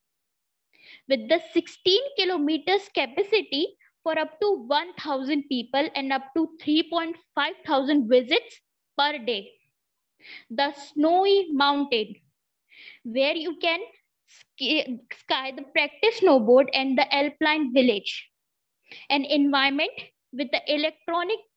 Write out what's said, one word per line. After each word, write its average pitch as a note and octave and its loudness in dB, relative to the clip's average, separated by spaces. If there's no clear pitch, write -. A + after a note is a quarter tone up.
with A#3 -2
the E4 4
sixteen F#4 0
kilometers F4+ -2
capacity D#4 -2
for D#4+ -2
up D#4 -6
to G4+ 0
one D#4 -2
thousand C#4 -4
people C4 -2
and C4+ -4
up C4 -4
to E4 0
three D#4 0
point E4 -4
five D4+ -2
thousand C4+ 2
visits B3+ 2
per D4 0
day. A3 -6
The C#4 -2
Snowy F4+ 2
Mountain, C#4 0
where C4+ 0
you D#4+ -6
can E4+ 0
ski, C4 -4
sky C4+ -4
the C#4 -12
practice E4 0
snowboard C4 6
and C4+ 0
the C#4+ 0
alpine D4 0
village. A#3+ 0
An C#4 0
environment C#4+ 2
with B3+ -6
the D4 -2
electronic E4+ -2